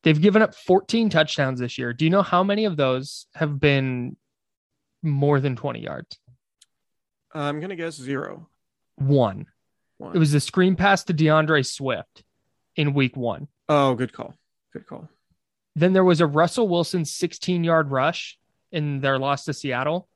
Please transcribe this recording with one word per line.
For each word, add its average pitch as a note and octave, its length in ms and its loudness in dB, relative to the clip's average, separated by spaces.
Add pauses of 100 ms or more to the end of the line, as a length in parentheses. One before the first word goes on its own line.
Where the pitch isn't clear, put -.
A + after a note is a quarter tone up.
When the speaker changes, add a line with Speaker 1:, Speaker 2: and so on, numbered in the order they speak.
Speaker 1:
They've D#3 180 4
given G#3 220 6
up G#3 100 -2
fourteen G3+ 560 0
touchdowns D3+ 500 0
this B2 200 -8
year. A#2+ 140 -6
Do D3+ 120 -2
you E3 60 4
know G3 100 4
how F3+ 220 2
many G3+ 220 0
of F3 120 -4
those C3 560 -2
have D3 260 -4
been C3 580 0 (840)
more C#3+ 380 2
than C3 160 -2
twenty A#2+ 260 -8
yards? - 380 -12 (1120)
Speaker 2:
Uh, D#3 60 -10
I'm D3 200 -4
gonna F#3 160 -10
guess E3 200 -10
zero. C#3 540 -10 (460)
Speaker 1:
One. B2+ 520 0 (500)
Speaker 2:
One. - 180 -10
Speaker 1:
It F3+ 40 4
was D#3 120 4
the D3 80 4
screen F#3 360 2
pass G3 300 2
to F3 100 -2
DeAndre D#3 500 2
Swift - 580 -8 (520)
in D3 180 0
week C#3 240 0
one. A#2+ 300 -6 (200)
Speaker 2:
Oh, C#3 280 2
good A#2+ 180 -6
call. - 220 -14 (360)
Good - 140 -18
call. - 240 -16 (680)
Speaker 1:
Then F3 180 2
there F#3 100 6
was F3 180 4
a E3 60 4
Russell E3+ 400 2
Wilson F3 360 -2
sixteen-yard E3 840 -2
rush C3+ 480 -4 (340)
in D3 300 -4
their C3+ 160 0
loss C3+ 280 -2
to D3+ 80 -6
Seattle. C#3 640 -4